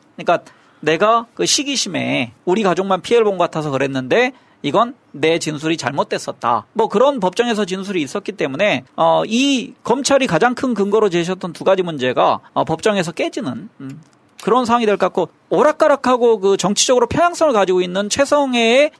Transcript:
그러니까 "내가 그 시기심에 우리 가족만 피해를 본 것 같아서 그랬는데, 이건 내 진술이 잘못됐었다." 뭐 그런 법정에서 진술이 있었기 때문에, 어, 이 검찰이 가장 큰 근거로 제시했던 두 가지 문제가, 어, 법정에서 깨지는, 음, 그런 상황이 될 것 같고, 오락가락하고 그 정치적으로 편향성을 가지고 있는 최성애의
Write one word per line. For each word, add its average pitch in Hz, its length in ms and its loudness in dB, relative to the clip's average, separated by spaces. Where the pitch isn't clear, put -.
그러니까 165 280 0
"내가 214 560 2
그 175 100 -4
시기심에 147 920 -2
우리 185 180 2
가족만 185 400 0
피해를 233 220 2
본 196 120 0
것 175 140 0
같아서 151 220 -4
그랬는데, 135 580 0
이건 196 320 0
내 160 300 0
진술이 156 360 -4
잘못됐었다." 135 960 -4
뭐 214 160 0
그런 269 300 2
법정에서 208 460 -2
진술이 185 360 -6
있었기 196 320 -8
때문에, 160 520 -2
어, 165 320 2
이 247 460 -2
검찰이 269 460 0
가장 214 260 2
큰 254 200 -4
근거로 202 340 2
제시했던 175 440 -4
두 - 120 -14
가지 190 180 2
문제가, 139 560 0
어, 139 120 0
법정에서 170 480 -2
깨지는, 202 580 -6
음, 135 200 -14
그런 240 260 2
상황이 233 200 2
될 202 120 2
것 190 80 0
같고, 175 240 -2
오락가락하고 254 920 2
그 196 160 2
정치적으로 233 500 2
편향성을 330 460 0
가지고 185 300 2
있는 185 260 -4
최성애의 269 920 2